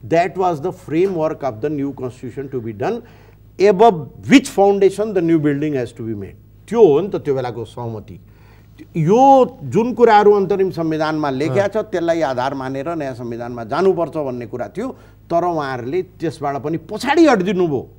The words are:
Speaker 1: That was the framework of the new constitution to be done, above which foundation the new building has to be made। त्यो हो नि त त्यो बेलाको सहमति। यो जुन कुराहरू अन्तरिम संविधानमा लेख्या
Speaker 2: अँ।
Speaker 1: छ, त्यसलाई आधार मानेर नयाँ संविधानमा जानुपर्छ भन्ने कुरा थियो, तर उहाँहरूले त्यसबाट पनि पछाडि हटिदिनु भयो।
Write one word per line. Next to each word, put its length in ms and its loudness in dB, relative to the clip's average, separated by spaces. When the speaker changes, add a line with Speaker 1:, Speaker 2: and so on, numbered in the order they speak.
Speaker 1:
That 320 0
was 240 -2
the 100 -6
framework 680 -2
of 220 -6
the 80 -2
new 240 -4
constitution 600 -12
to 80 -6
be 120 -10
done, 180 -4
above 360 4
which 200 6
foundation 640 2
the 80 0
new 180 2
building 340 -2
has 240 -6
to 40 -12
be 120 -6
made। 220 -12
त्यो 180 6
हो 140 4
नि 60 -4
त 80 -8
त्यो 200 -2
बेलाको 300 -6
सहमति। 540 -12
यो 680 4
जुन 300 0
कुराहरू 400 6
अन्तरिम 380 0
संविधानमा 580 -2
लेख्या 340 0
Speaker 2:
अँ। 60 -2
Speaker 1:
छ, 80 -4
त्यसलाई 440 -2
आधार 320 -2
मानेर 420 -6
नयाँ 180 -8
संविधानमा 500 -10
जानुपर्छ 540 0
भन्ने 280 -6
कुरा 220 -8
थियो, 200 -10
तर 120 0
उहाँहरूले 580 -4
त्यसबाट 540 -6
पनि 220 -4
पछाडि 480 0
हटिदिनु 420 2
भयो। 320 -4